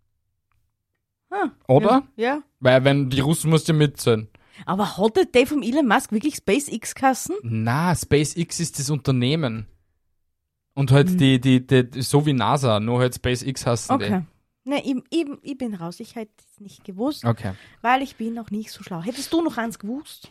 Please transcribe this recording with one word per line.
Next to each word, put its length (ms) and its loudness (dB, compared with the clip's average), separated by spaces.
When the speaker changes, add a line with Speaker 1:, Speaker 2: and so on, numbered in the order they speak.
Speaker 1:
Ah, 200 -2
Speaker 2:
Oder? 400 4
Speaker 1:
ja, 200 -2
ja. 60 -10
Speaker 2:
Weil 240 6
wenn, 260 2
die 100 0
Russen 300 0
musst 180 2
du 60 2
mitzählen. 540 2
Speaker 1:
Aber 320 -2
hat 180 0
der, 80 4
der 240 4
vom 140 -2
Elon 260 0
Musk 240 0
wirklich 240 -2
SpaceX 580 -4
geheißen? 480 0
Speaker 2:
Na, 540 0
SpaceX 640 -2
ist 180 -6
das 120 -4
Unternehmen. 760 -2
Und 180 2
halt 180 8
Speaker 1:
Hm. 80 2
Speaker 2:
die, 220 4
die, 260 4
die, 360 2
so 240 2
wie 80 2
nasa, 440 2
nur 220 0
halt 160 0
SpaceX 500 -4
heißen 320 0
die. 60 -4
Speaker 1:
Okay. 180 -2
Ne, 200 -2
ich, 100 -2
ich, 160 -2
ich 160 -12
bin 160 -6
raus. 240 -10
Ich 160 -18
hätte 240 -12
es 220 -20
nicht 240 -20
gewusst, 400 -6
Speaker 2:
Okay. 300 -4
Speaker 1:
weil 220 2
ich 140 -10
bin 180 -8
noch 180 -12
nicht 180 -8
so 140 -18
schlau. 180 -10
Hättest 300 -8
du 100 2
noch 160 -2
eins 220 -6
gewusst? 500 -12